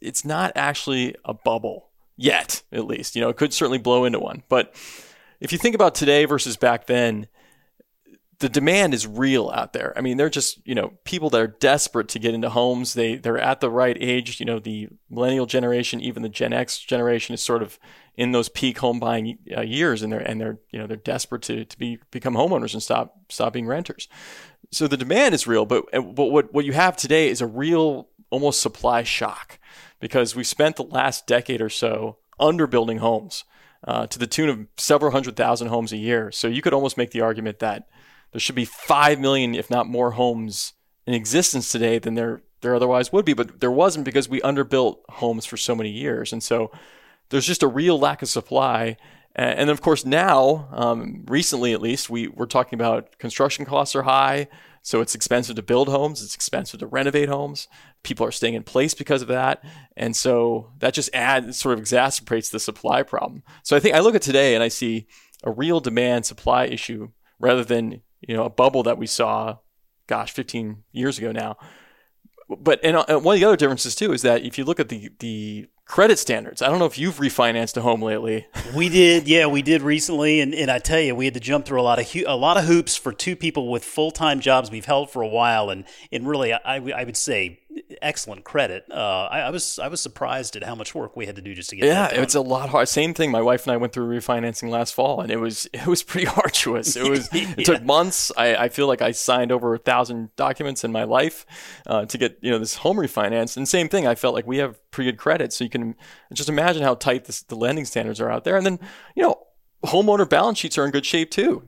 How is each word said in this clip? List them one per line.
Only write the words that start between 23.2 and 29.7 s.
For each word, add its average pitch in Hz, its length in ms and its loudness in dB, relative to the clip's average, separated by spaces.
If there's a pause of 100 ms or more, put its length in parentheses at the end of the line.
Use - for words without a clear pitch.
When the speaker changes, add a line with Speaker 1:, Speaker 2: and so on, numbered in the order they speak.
Speaker 1:
stop 113 240 -2
being 120 140 -6
renters. 151 420 -8 (600)
So - 180 0
the 139 100 0
demand 185 360 2
is 135 140 0
real, 110 180 4
but, 113 280 2
uh, 127 80 2
but 123 240 -2
what, 139 280 2
what 147 120 0
you 139 80 -2
have 180 240 2
today 151 320 2
is 120 100 -2
a 123 80 -2
real 147 600 0 (220)
almost 143 300 0
supply 120 420 0
shock, - 560 -6 (420)